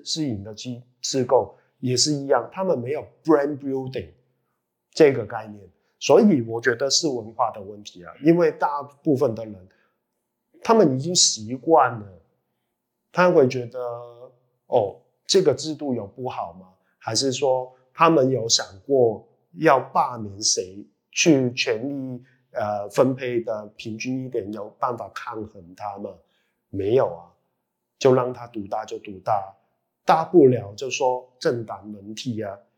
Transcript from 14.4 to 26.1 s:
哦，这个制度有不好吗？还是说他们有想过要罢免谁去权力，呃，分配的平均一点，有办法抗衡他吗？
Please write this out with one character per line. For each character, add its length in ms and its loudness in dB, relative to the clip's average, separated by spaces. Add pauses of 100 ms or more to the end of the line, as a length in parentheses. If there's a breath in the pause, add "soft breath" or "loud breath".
哦， 340 0 (240)
这 160 4
个 140 4
制 180 -8
度 220 -6
有 100 -6
不 240 -10
好 240 -10
吗？ 140 -20 (320)
还 160 -8
是 160 -2
说 440 -2 (160 soft breath)
他 160 4
们 220 4
有 180 -2
想 160 0 (220)
过 420 2 (260)
要 260 4
罢 360 -2
免 240 -12
谁 460 -4 (240)
去 440 2
权 360 -4
力， 340 -10 (280 soft breath)
呃， 380 -6
分 260 4
配 260 -2
的 340 -6
平 220 -12
均 280 -6
一 40 -14
点， 240 -6
有 160 -12 (100)
办 160 -4
法 200 -12
抗 320 -12
衡 280 -20
他 220 -12
吗？ 140 -12 (580)